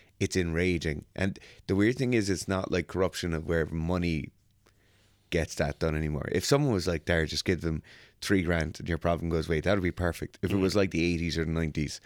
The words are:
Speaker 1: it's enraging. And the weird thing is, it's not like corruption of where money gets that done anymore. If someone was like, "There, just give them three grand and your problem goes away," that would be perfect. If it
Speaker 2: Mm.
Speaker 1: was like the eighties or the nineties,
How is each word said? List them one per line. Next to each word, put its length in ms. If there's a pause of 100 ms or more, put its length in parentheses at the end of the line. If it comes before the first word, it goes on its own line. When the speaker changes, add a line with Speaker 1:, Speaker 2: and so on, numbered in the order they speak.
(200)
Speaker 1:
it's 160
enraging. 720 (100)
And 220 (300)
the 80
weird 220
thing 160
is, 160
it's 180
not 240
like 160
corruption 460
of 140
where 200
money 640 (1000)
gets 260
that 240
done 160
anymore. 360
If 140
someone 280
was 140
like, 180
"There, 200
just 200
give 160
them 220 (380)
three 200
grand 380
and 100
your 80
problem 320
goes 180
away," 140
that 140
would 80
be 80
perfect. 500
If 100
it 40
Speaker 2:
Mm. 60
Speaker 1:
was 140
like 160
the 120
eighties 340
or 80
the 60
nineties, 540